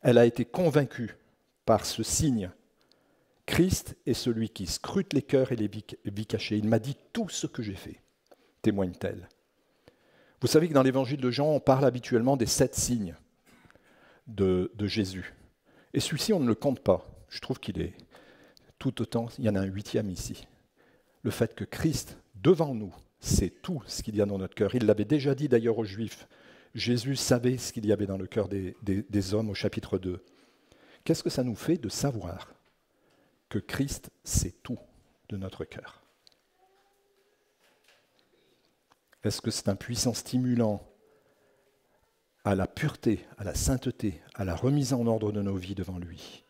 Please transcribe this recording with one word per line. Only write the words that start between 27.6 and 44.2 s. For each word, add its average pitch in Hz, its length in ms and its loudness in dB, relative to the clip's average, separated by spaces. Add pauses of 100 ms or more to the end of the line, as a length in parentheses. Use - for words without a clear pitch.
qu'il 110 140 -4
y 107 60 6
avait 101 140 2
dans 95 120 -4
le 95 80 -6
cœur 98 220 -2
des, 95 340 -6
des, 98 200 0
des 101 320 -2
hommes 107 140 0
au 98 60 -6
chapitre - 420 -4
deux. 90 260 -6 (840)
Qu'est-ce - 180 0
que 170 80 -2
ça 131 140 -2
nous 117 120 -2
fait 165 220 0
de 117 100 -6
savoir 92 640 -6 (960)
que 107 100 -4
Christ - 520 -4 (140)
sait - 380 -2
tout 120 160 -8 (520)
de 104 80 -8
notre 92 260 -10
cœur ? - 380 -18 (3250)
Est-ce 107 160 -2
que 117 100 -4
c'est - 180 -4
un 98 80 0
puissant 120 360 -2
stimulant 117 720 0 (1600)
à 101 100 4
la 95 120 2
pureté, - 600 -2 (120)
à 101 60 -10
la 95 100 -6
sainteté, 123 680 -2 (140)